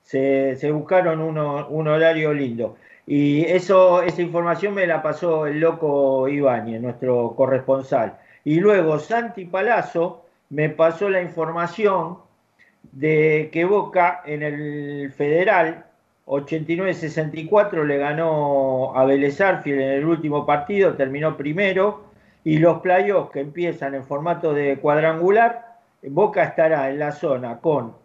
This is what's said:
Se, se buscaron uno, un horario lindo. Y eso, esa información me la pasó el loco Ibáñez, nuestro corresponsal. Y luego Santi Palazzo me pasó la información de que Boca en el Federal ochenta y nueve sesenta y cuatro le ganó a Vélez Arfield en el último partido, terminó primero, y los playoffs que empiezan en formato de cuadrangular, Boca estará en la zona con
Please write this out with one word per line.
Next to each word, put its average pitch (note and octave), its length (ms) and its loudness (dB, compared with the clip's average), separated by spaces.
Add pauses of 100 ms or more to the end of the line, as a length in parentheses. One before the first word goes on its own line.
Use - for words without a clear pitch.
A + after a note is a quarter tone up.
Se, C3+ 540 0
se D3 160 -4
buscaron D#3+ 480 0
uno, D3+ 480 -4
un D3+ 220 -2
horario D#3 440 2
lindo. A#2+ 440 -4 (280)
Y C#3+ 380 2
eso, F3+ 580 4
esa F3 200 -2
información E3+ 520 -2
me F#3+ 140 0
la D#3 140 0
pasó D#3 440 -2
el D3 140 -4
loco C#3+ 720 2
Ibáñez, A#2+ 520 0
nuestro B2 540 -2
corresponsal. C3 800 0 (280)
Y D#3 160 2
luego E3+ 380 4
Santi G#3+ 440 -6
Palazzo F#3 800 -2 (260)
me D3+ 200 -2
pasó E3 400 0
la F#3 120 0
información E3+ 1000 -2 (600)
de D#3 680 0
que E3 140 0
Boca F#3 600 0
en D3+ 180 -8
el D3 680 -8
Federal E3 760 0 (400)
ochenta D3 460 -4
y E3+ 40 0
nueve F#3 180 -2
sesenta D#3 440 -6
y D#3+ 80 -10
cuatro G3+ 380 2
le C#3+ 140 0
ganó C#3+ 1000 -2
a C3 100 4
Vélez C#3 360 2
Arfield D3+ 400 0
en C3+ 80 -2
el C#3 160 0
último D#3 400 -2
partido, D3+ 500 2
terminó C#3+ 420 -2
primero, F#3+ 760 -2 (320)
y D#3 140 2
los D#3+ 240 4
playoffs F#3 500 2
que D3 80 -8
empiezan D3 560 -6
en B2+ 80 -8
formato D#3 500 -4
de C#3+ 260 0
cuadrangular, E3 1000 2 (220)
Boca E3 420 0
estará D3+ 460 2
en C#3+ 100 -6
la D3 140 -4
zona B2+ 460 -4
con C3 460 -2